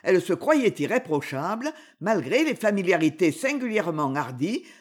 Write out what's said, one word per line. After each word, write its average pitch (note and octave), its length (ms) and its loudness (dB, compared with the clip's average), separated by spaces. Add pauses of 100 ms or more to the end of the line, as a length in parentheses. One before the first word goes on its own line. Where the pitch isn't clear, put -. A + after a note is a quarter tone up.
elle F3+ 180 4
se F3+ 100 -4
croyait B3 460 2
irréprochable, F3+ 960 -2 (260)
malgré G3+ 460 0
les C4 100 -2
familiarités F3+ 800 2
singulièrement G#3+ 840 -2
hardies C#3 480 -4 (180)